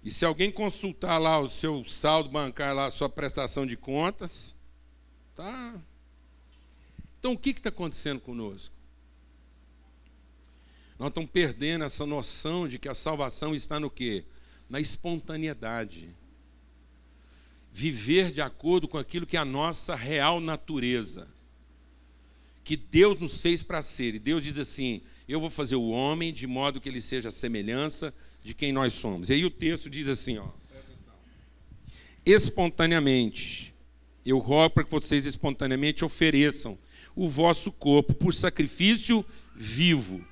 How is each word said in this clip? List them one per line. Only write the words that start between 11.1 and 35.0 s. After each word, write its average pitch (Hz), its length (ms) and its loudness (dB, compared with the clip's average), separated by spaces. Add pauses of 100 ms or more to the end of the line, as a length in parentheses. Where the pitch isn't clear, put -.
perdendo 156 540 0
essa 147 200 -4
noção 151 600 -4
de 123 120 -8
que 139 100 -10
a 139 60 -6
salvação 151 600 -2
está 151 240 -4
no 151 100 -4
quê? 110 360 -4 (440)
Na 135 120 -6
espontaneidade. 139 1300 -6 (1600)
Viver 147 600 0
de 139 80 -6
acordo 156 480 0
com 156 100 -6
aquilo 165 280 -6
que - 100 -4
é 165 40 2
a 151 40 0
nossa 147 500 -2
real 147 460 2
natureza. 123 880 -4 (1400)
Que 156 120 -2
Deus 190 440 6
nos 165 200 -2
fez 170 220 2
pra - 180 -6
ser. 120 360 -4
E - 20 -8
Deus 143 240 0
diz 139 160 -6
assim, 127 420 -4 (280)
"Eu 147 120 -2
vou 160 80 -4
fazer 135 280 -2
o 120 120 0
homem 151 440 -2
de 131 140 -8
modo 131 340 -2
que - 80 -10
ele 127 120 -8
seja 117 280 -4
a 104 40 -8
semelhança 127 800 -4 (300)
de 110 100 -14
quem 143 200 -2
nós 135 200 2
somos." 90 380 -4
E 131 40 6
aí 156 100 2
o 180 60 0
texto 160 380 -4
diz 139 200 -6
assim: 123 300 0
ó, 98 100 -10 (200)
presta - 220 -20
atenção. - 240 -20 (1120)
"Espontaneamente, 165 1500 4 (540)
eu 131 120 4
rogo 147 360 6
pra 156 100 6
que - 60 -8
vocês 143 360 2